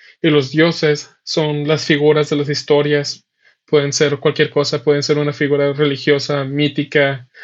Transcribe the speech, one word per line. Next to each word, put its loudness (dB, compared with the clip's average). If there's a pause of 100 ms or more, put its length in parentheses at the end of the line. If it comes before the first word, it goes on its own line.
(220)
Y 2
los 2
dioses 0 (100)
son -4
las 0
figuras 2
de -2
las -2
historias. 0 (380)
Pueden 0
ser 0
cualquier 0
cosa, -2
pueden 2
ser 0
una -2
figura 0
religiosa, 0
mítica, -2 (160)